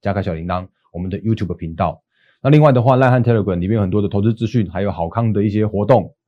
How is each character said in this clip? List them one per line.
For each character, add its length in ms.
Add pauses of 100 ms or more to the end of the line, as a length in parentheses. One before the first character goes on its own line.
加 120
开 100
小 120
铃 120
铛， 180 (280)
我 80
们 100
的 80
YouTube 360
频 200
道。 260 (400)
那 80
另 140
外 80
的 100
话， 160
Line 140
和 100
Telegram 380
里 80
面 80
有 60
很 100
多 100
的 60
投 160
资 100
资 140
讯， 240
还 120
有 100
好 160
康 240
的 100
一 60
些 180
活 180
动， 300 (140)